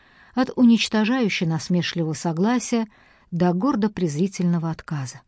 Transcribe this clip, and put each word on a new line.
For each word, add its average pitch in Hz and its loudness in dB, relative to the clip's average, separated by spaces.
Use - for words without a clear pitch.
от 254 -2
уничтожающе 226 2
насмешливого 160 -2
согласия 226 -2
до 175 2
гордо 208 0
презрительного 175 -2
отказа. 143 -8